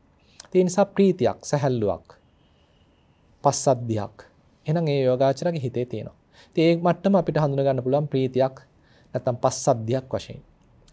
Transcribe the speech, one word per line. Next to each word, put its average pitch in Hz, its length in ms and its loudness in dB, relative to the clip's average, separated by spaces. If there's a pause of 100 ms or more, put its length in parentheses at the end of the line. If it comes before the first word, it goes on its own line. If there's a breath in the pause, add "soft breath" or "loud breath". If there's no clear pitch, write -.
(480 loud breath)
ඒ 185 160 2
නිසා 185 220 2
ප්‍රීතියක්, 185 560 2
සැහැල්ලුවක්, 123 760 -2 (1300)
පස්සද්ධියක්. 120 720 -2 (500)
එහෙනම් 160 220 -2
ඒ 143 160 0
යෝගාචරගේ 135 600 0
හිතේ 123 220 -4
තියෙනවා. - 320 -12 (280 soft breath)
ඉතින් - 180 0
ඒ 170 120 4
මට්ටම 175 400 0
අපිට 156 220 0
හඳුන 139 280 0
ගන්න 131 180 0
පුළුවන් 143 240 0
ප්‍රීතියක් 131 480 0 (580 soft breath)
නැත්තම් 123 240 -4
පස්සද්ධියක් 127 680 -2
වශයෙන්. 120 320 -10 (540)